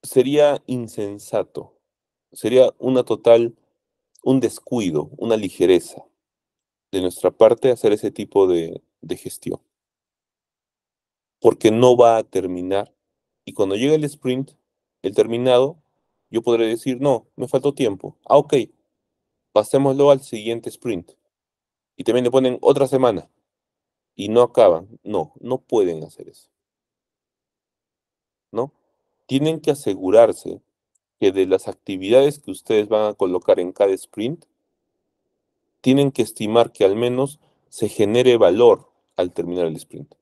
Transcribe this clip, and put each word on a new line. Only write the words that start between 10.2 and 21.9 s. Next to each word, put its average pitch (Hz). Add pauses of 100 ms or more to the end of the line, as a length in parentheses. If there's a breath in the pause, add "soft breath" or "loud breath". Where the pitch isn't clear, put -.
Porque 110
no 120
va 117
a 110
terminar. 92 (520)
Y -
cuando 98
llegue 139
el 151
sprint, 135 (500)
el 98
terminado, 123 (520)
yo 113
podré 117
decir, 120
"No, 135
me 131
faltó 139
tiempo. 101
Ah, -
ok, 147 (1000)
pasémoslo 139
al 135
siguiente 113
sprint". 101 (840)